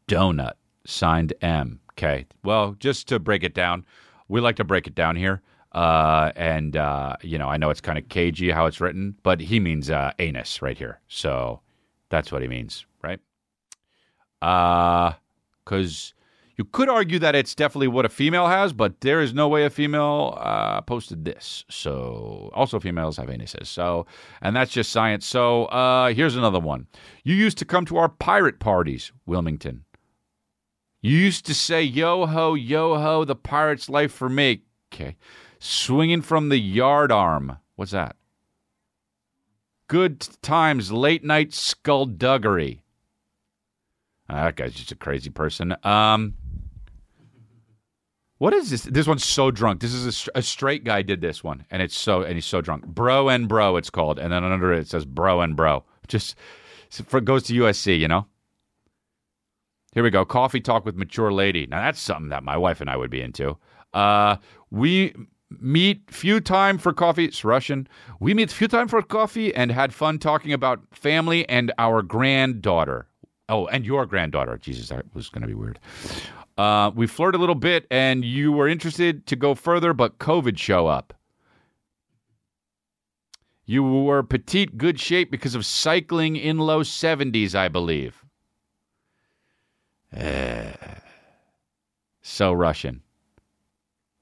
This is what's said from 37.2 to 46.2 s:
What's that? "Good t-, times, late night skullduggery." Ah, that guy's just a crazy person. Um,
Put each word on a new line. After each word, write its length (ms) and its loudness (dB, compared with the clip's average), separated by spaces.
What's 160 -8
that? 240 -4
"Good 340 2
t-, 120 -12
times, 500 2
late 320 2
night 300 0
skullduggery." 1300 0
Ah, 160 -4
that 120 -2
guy's 180 -8
just 160 -16
a 60 -14
crazy 340 -8
person. 540 -4
Um, 500 2